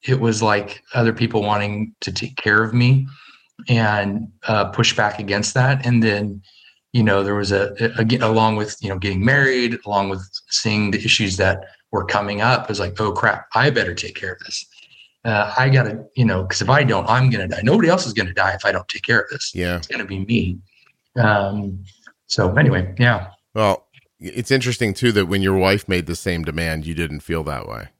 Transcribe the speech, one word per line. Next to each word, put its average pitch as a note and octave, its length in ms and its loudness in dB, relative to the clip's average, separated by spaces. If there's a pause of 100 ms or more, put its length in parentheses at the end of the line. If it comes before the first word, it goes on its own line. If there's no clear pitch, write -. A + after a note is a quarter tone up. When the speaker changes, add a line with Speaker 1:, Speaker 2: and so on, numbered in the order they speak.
Speaker 1:
it B2+ 140 0
was A2+ 240 0
like G#2 400 -2 (120)
other A#2 180 2
people A2+ 300 0
wanting G#2 580 -2
to - 120 -6
take - 240 -8
care G#2 260 4
of A2+ 100 -2
me B2+ 340 4 (640)
and, G#2 600 0 (200)
uh, G#2 180 2
push - 300 0
back G#2+ 220 0
against G2+ 360 -4
that. C3+ 300 2
And A#2+ 180 4
then, G#2 380 0 (520)
you B2 100 4
know, G2+ 200 4
there G2+ 120 0
was G2+ 180 0
a, G2+ 280 0
a, A2+ 200 -2
again, A#2 220 2
along A2 340 4
with, G#2+ 240 -4
you G#2+ 80 -6
know, G2 100 -4
getting F#2+ 260 -2
married, B2+ 600 2
along G2+ 240 0
with F#2+ 180 -6 (220)
seeing G#2+ 420 0
the F#2 140 -2
issues G2+ 320 0
that F#2+ 280 0 (260)
were F#2+ 160 -2
coming G2+ 340 -2
up, A#2+ 220 2
it - 80 -12
was G2+ 100 -4
like, F2+ 180 -6
"Oh G#2+ 140 0
crap, - 420 0
I B2 140 4
better G#2+ 260 0
take - 200 -10
care F#2 180 -10
of F2+ 80 -14
this. - 240 -12 (600)
Uh, G#2 340 0
I B2+ 120 4
gotta, B2 340 2 (100)
you B2 100 2
know, F#2+ 200 2
'cause - 180 -4
if G2 80 0
I C#3+ 140 6
don't, G#2+ 260 0
I'm B2+ 200 4
gonna G2 180 -2
die. - 160 -6
Nobody E3+ 240 4
else F3+ 180 2
is A2+ 60 -8
gonna G2 200 -2
die F#2+ 220 0
if - 100 -10
I G#2 60 2
don't F#2 180 -4
take - 140 -10
care A2+ 200 2
of - 80 -6
this. - 240 -8
Speaker 2:
Yeah. F2 240 -2
Speaker 1:
It's E2 100 -12
gonna B2 160 -8
be F#2+ 200 -8
me." F#2 340 0 (640)
Um, G2+ 640 0 (460)
so F#2 280 0
anyway, F#2+ 420 2
yeah. A2 300 2 (260)
Speaker 2:
Well, G#2+ 320 0 (340)
it's G2+ 300 -6
interesting A#2+ 440 0
too A#2+ 180 2
that G2+ 140 4
when G2 160 0
your F#2+ 140 2
wife F#2+ 320 4
made F2+ 180 0
the E2+ 100 -4
same F2 260 -4
demand, D#2 440 -4
you E2 80 -6
didn't D2+ 260 -4
feel E2 240 -4
that C#2+ 240 -8
way. A1 200 -12 (120)